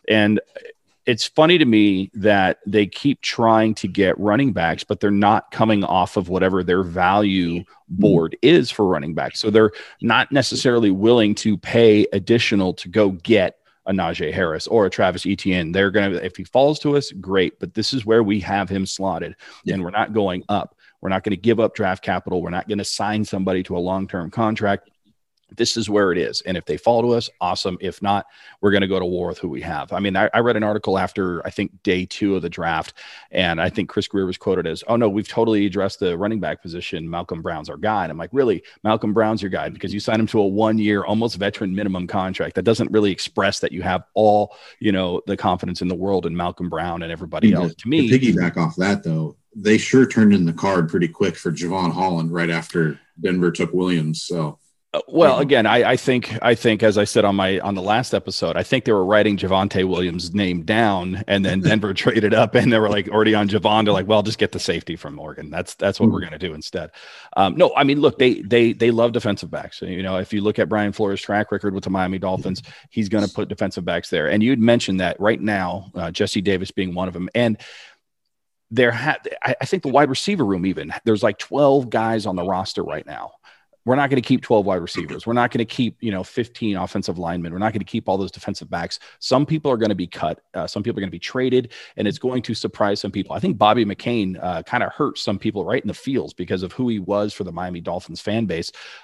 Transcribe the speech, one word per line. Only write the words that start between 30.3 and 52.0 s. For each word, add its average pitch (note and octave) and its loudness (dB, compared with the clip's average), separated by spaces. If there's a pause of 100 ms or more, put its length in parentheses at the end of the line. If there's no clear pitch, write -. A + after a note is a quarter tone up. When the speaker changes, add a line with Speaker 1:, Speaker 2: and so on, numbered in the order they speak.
Speaker 1:
I A2+ 4
read A#2 2
an G#2+ 0
article G#2 0
after, F#2 -2
I G2 -6
think, - -6
day F#2 2
two G2+ 0
of F2+ -2
the E2+ -6
draft, E2 -4 (380)
and E2+ -2
I F#2 0
think F#2 -4
Chris - -4
Grier G2 -2
was F#2 -6
quoted F2+ -2
as, E2 -6
"Oh, A#2 2
no, A#2+ 2
we've G2+ -2
totally A2 2
addressed F#2+ -2
the F2+ 0
running G#2 -2
back D#2 -6
position. E2 -10
Malcolm E2+ -8
Brown's D#2+ -8
our D2 -14
guy." G#2 -2
And D#2+ -6
I'm D#2 -10
like, E2 -10
"Really? A#2+ 0 (200)
Malcolm G#2+ 0
Brown's A2 0
your F#2+ -6
guy D#2 -4
because F2+ -8
you G2+ -4
signed A2 0
him A2+ 2
to A2+ 0
a G2+ 2
one-year, G#2 2
almost G#2+ -2
veteran G2 -4
minimum F#2+ -4
contract." F#2+ -4
That F#2 -2
doesn't A2+ 2
really G#2 2
express G2 -2
that - -4
you F2+ -8
have F#2 -2 (120)
all, G#2 4 (240)
you A2 0
know, F#2 -2
the G2 -2
confidence F#2 -2
in F2 -2
the F2+ -2
world F#2 -2
in E2 -4
Malcolm F2 -6
Brown E2+ -6
and E2 -8
everybody E2 0
Speaker 2:
Yeah, E2 4
Speaker 1:
else. E2 -2
To - -20
Speaker 2:
to A2 -8
Speaker 1:
me C3+ 2
Speaker 2:
piggyback F#2+ 2
off D#2+ -2
that, G2 -2
though, D#2+ -6 (180)
they G#2+ 2
sure C3 4
turned G#2+ 6
in F#2 4
the E2 0
card F#2 0
pretty F2 0
quick F2+ -2
for F2 -4
Javon F2 -2
Holland E2+ -2